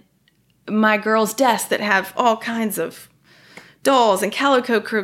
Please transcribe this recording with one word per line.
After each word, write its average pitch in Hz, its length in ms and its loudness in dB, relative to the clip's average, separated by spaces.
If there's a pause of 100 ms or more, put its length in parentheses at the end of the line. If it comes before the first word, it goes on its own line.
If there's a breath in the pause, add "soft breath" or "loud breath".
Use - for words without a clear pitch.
(680)
my 214 280 2
girls' 214 360 0
desks 240 360 0
that - 120 -2
have 202 340 -2
all 226 220 0
kinds 226 400 -6
of - 320 -10 (720 loud breath)
dolls 233 400 4
and 214 100 -2
calico 247 480 0
cr-, 220 240 -4